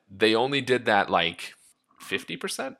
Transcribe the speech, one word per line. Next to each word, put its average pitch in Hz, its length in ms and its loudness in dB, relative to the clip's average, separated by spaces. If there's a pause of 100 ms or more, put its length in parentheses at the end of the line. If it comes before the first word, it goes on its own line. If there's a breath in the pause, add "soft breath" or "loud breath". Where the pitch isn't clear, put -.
they 107 280 2
only 135 240 0
did 123 240 0
that, 104 260 2
like, 85 440 0 (440)
fifty - 380 -8
percent? - 440 -10